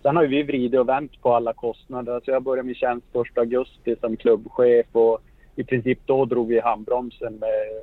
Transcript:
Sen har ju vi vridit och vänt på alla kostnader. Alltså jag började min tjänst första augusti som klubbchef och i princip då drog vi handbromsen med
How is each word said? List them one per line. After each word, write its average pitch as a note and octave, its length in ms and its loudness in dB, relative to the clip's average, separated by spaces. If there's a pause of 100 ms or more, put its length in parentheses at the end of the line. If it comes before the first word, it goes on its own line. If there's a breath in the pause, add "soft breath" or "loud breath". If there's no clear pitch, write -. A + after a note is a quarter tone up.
Sen C#3+ 140 0
har E3+ 80 4
ju C#3+ 60 2
vi C#3+ 140 0
vridit C3 360 0
och A#2+ 100 2
vänt C3+ 320 -4
på B2 120 2
alla A#2 200 0
kostnader. A#2+ 600 -8
Alltså A#2+ 180 -6
jag C3 120 0
började C3 220 -2
min B2 100 -8
tjänst A#2+ 360 -4
första A#2+ 300 -2
augusti A#2+ 600 -2
som A2+ 160 -4
klubbchef A#2 760 2
och A2+ 280 4 (360 soft breath)
i C3 80 -6
princip B2 420 -2
då C3+ 200 2
drog A#2 220 -2
vi A#2 120 2
handbromsen A#2 760 -4
med A2 180 -4 (300)